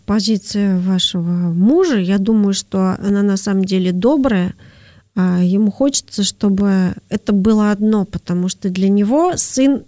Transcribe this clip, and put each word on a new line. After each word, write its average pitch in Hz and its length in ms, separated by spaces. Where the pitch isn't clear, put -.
позиция 202 760
вашего 175 720
мужа. 269 440
Я 190 220
думаю, 202 340
что 190 420
она 202 160
на 196 140
самом 190 280
деле 185 260
добрая. 220 640
А, 180 240
ему 196 300
хочется, - 540
чтобы 190 680
это 214 220
было 208 400
одно, 208 340
потому 180 440
что - 200
для 185 200
него 262 480
сын — 269 500